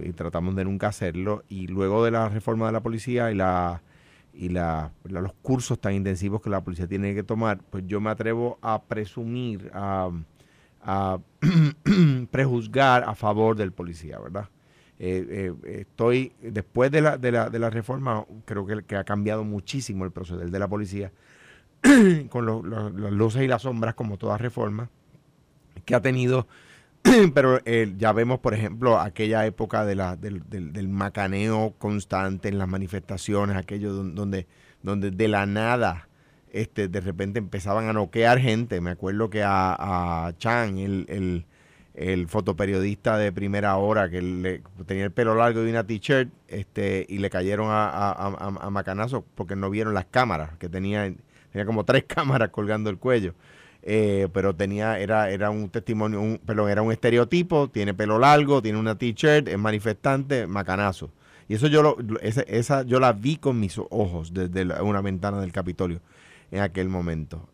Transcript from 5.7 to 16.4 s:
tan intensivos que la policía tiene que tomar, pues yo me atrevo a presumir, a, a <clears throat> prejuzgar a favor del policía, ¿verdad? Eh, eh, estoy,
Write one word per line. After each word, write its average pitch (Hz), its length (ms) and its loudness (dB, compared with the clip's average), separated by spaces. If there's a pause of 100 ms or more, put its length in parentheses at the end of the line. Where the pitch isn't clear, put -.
tan 98 140 0
intensivos 98 480 -2
que 107 80 -4
la 95 120 -2
policía 90 220 -6
tiene 98 300 -2
que 104 80 -4
tomar, 107 360 0 (120)
pues 95 160 -8
yo 101 120 -2
me 107 120 -2
atrevo 113 500 -2
a 110 220 -2
presumir, 113 920 -6
a, 95 380 -4 (720)
a 95 380 -2 (220)
<clears throat> 151 920 4
prejuzgar 123 720 4
a 107 120 -4
favor 110 420 2
del 98 160 -2
policía, 80 460 -12
¿verdad? 87 280 -10 (520)
Eh, 92 540 -4 (100)
eh, - 180 -10
estoy, 123 500 0 (100)